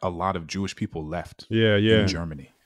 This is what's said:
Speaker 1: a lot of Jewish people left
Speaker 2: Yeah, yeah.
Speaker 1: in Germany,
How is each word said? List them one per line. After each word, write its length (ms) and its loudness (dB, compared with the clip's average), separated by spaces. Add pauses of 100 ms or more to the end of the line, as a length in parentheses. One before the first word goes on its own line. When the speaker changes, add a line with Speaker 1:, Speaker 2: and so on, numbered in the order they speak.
Speaker 1:
a 80 -2
lot 240 -2
of 120 -6
Jewish 280 -6
people 320 -8
left 420 -10
Speaker 2:
Yeah, 280 4
yeah. 240 6
Speaker 1:
in 80 2
Germany, 420 -6 (160)